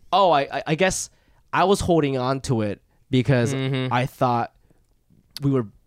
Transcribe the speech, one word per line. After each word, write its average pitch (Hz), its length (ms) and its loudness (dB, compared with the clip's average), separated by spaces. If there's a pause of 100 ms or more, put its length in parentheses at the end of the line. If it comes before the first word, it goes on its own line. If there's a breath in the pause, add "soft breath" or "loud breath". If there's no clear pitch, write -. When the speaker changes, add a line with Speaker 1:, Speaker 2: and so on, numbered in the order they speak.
(120)
Speaker 1:
oh, 185 180 4
I, 170 120 4 (160)
I, - 100 -8
I 160 80 0
guess - 340 -2 (420)
I 160 120 4
was 190 160 4
holding 151 360 2
on 131 260 -2
to 113 200 -2
it 104 180 -6 (300)
because 127 420 2
Speaker 2:
Mm-hmm. 131 400 -4
Speaker 1:
I 127 140 0
thought 120 460 -2 (920)
we 143 80 0
were 127 160 0 (200)